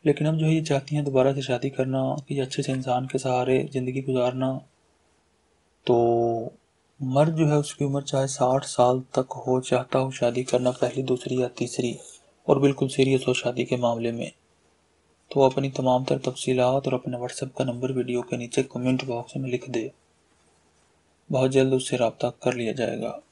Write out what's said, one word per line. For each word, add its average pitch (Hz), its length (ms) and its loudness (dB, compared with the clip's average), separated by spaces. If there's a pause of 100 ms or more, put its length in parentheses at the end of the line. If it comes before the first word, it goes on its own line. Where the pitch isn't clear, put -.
लेकिन 151 220 2
अब 160 100 2
जो 160 80 2
है 160 80 4
ये 160 100 2
चाहती 143 320 -2
हैं 147 100 0
दोबारा 135 280 4
से 139 100 -2
शादी 127 280 -2
करना, 131 440 -2 (120)
कि 139 120 -4
अच्छे 131 240 -4
से - 80 -2
इंसान 127 360 -2
के 131 120 -4
सहारे 127 440 2 (100)
ज़िंदगी 127 300 -4
गुजारना। 131 540 0 (1300)
तो 117 640 2 (460)
मर्द 143 360 2
जो 160 120 4
है, 147 100 4
उसकी 143 280 -2
उम्र 139 160 -2
चाहे 135 260 -2
साठ 135 360 2
साल 127 360 4 (160)
तक 127 220 -2
हो, 127 240 0
चाहता 127 380 0
हो 131 120 -2
शादी 123 320 0
करना 127 280 2
पहली, 123 320 -2
दूसरी 127 380 0
या 123 80 2
तीसरी, 120 460 -4 (520)
और 143 120 6
बिल्कुल 139 300 2
serious 135 380 2
हो 127 60 2
शादी 123 320 -2
के 123 120 -2
मामले 117 340 0
में, 117 200 -6 (1000)
तो 139 100 2
अपनी 135 300 4
तमाम 127 340 2
तर 139 140 0
तफसीलात 131 680 0
और 131 60 0
अपने 123 240 -4
WhatsApp 123 400 -8
का 135 60 0
नंबर 127 280 -2
वीडियो 123 300 -2
के 123 160 -6
नीचे 120 280 -2
comment 127 400 0
box 120 320 -6
में 135 120 -4
लिख 123 200 -4
दे। 117 220 -4 (1400)
बहुत 131 220 2
जल्द 135 220 4
उससे 131 240 -2
रब्ता 117 320 0 (140)
कर 127 100 2
लिया 117 200 -4
जाएगा। - 460 -4 (120)